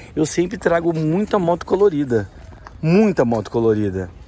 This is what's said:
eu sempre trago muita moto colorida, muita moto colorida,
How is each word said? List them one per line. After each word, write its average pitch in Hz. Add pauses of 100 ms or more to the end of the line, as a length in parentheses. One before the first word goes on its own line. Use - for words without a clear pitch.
(160)
eu 156
sempre 180
trago 170
muita 165
moto 170
colorida, 147 (540)
muita 180
moto 117
colorida, 104 (180)